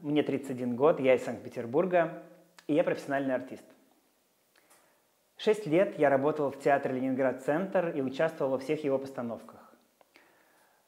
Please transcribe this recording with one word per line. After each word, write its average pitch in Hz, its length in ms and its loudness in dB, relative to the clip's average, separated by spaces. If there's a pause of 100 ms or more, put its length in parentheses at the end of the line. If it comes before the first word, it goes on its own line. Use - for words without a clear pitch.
мне 147 220 2
тридцать 135 260 -4
один 123 240 -4
год, 151 240 4
я 131 160 4
из 123 80 2
Санкт-Петербурга, 156 1000 -2 (460)
и 151 80 0
я 147 80 4
профессиональный 139 500 -2
артист. 127 300 -6 (1700)
Шесть 214 320 0
лет 175 320 2
я 143 100 6
работал 139 400 2
в - 80 -10
театре 139 380 2
«Ленинград-центр» 139 920 0
и 160 120 -4
участвовал 143 480 -2
во 131 80 -2
всех 151 240 -4
его 135 160 0
постановках. - 760 -10 (1160)